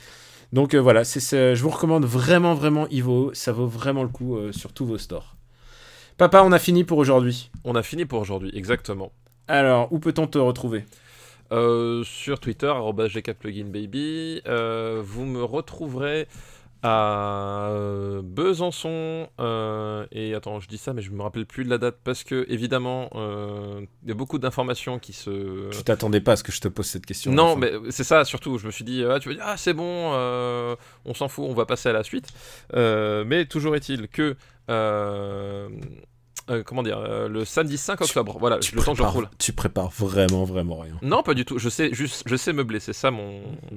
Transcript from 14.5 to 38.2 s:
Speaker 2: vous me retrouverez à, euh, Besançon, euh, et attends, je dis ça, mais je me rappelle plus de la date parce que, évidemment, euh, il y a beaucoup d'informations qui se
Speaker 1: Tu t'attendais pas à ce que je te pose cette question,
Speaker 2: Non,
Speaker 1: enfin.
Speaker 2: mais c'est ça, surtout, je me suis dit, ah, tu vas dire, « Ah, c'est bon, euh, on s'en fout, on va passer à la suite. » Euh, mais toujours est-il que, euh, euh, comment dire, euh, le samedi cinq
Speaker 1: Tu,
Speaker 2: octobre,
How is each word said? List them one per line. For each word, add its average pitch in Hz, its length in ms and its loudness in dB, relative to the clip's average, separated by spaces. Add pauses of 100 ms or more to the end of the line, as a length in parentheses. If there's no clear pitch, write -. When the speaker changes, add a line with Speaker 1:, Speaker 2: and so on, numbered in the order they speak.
Speaker 2:
vous 107 200 -8
me 127 180 -4
retrouverez 143 840 -4 (540)
à, 101 920 0
euh, 101 520 -4
Besançon, 160 1040 -4 (100)
euh, 107 760 -4
et 110 220 -6
attends, 107 260 -8
je 92 80 -18
dis 107 100 -14
ça, 135 160 -8
mais 117 80 -8
je 95 80 -12
me 101 100 -8
rappelle 104 240 -6
plus 131 200 -8
de 127 40 -4
la 123 80 2
date 120 260 -2
parce 127 220 -4
que, 131 240 -2
évidemment, 127 680 -2
euh, 104 680 -8 (200)
il - 60 -14
y 113 40 -4
a - 20 -2
beaucoup 135 240 -4
d'informations 127 600 -4
qui - 140 -16
se 98 580 -8
Speaker 1:
Tu 104 120 -8
t'attendais 107 400 2
pas 120 100 6
à 107 40 6
ce - 60 -4
que - 100 -8
je - 80 -6
te 104 80 -2
pose 95 180 -6
cette - 180 -10
question, - 280 -4
Speaker 2:
Non, 165 180 8
Speaker 1:
enfin. 151 100 2
Speaker 2:
mais 123 120 2 (180)
c'est 131 140 -4
ça, 156 200 6
surtout, 127 320 -6
je 101 80 -8
me 110 60 -8
suis 110 140 -10
dit, 123 200 -2
ah, 131 140 2
tu 135 100 -8
vas 139 60 -6
dire, « 156 120 -14
Ah, 202 120 -6
c'est 180 160 2
bon, 170 400 -4
euh, 123 600 -2 (300)
on 120 80 -8
s'en 139 160 -4
fout, 143 180 -8
on 135 60 -4
va 113 140 2
passer 123 240 0
à - 20 4
la 110 100 2
suite. » - 260 -6 (460)
Euh, 107 520 2
mais 160 180 2
toujours 151 320 -2
est-il 131 320 -6
que, 151 280 -2 (340)
euh, 101 960 -2 (800)
euh, 117 160 -2
comment 123 180 -4
dire, 107 160 -2
euh, 107 300 -4
le 110 160 -2
samedi 147 340 -2
cinq 196 200 -4
Speaker 1:
Tu, 170 60 0
Speaker 2:
octobre, 117 360 0